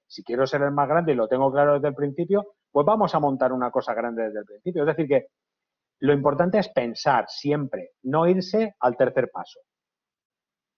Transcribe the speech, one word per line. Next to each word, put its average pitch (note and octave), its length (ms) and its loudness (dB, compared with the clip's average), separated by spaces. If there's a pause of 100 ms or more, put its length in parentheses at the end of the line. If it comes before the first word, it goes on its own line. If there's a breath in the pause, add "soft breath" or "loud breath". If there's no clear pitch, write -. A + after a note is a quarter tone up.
si - 160 -20
quiero B2 240 0
ser C#3+ 160 -2
el C#3+ 80 2
más C#3+ 180 0
grande D#3+ 220 2
y C3 40 0
lo A2 120 0
tengo C3 240 2
claro C#3+ 240 4
desde C#3+ 140 0
el C#3 60 -4
principio, E3+ 600 -2 (160)
pues D3 140 2
vamos G#3 280 2
a E3 60 2
montar C3+ 340 0
una B2+ 160 -2
cosa B2 240 -2
grande A#2 300 -4
desde G#2+ 160 -6
el G2+ 60 -10
principio. E3+ 380 -6
Es D3 40 0
decir, D#3 200 -2
que C3 200 0 (720)
lo C3+ 140 2
importante D3 440 2
es F#3+ 120 0
pensar A#2+ 580 0
siempre, C#3+ 640 -6 (120)
no D#3 240 0
irse F#3+ 520 0
al B2 180 0
tercer B2 340 0
paso. - 280 -14 (1200)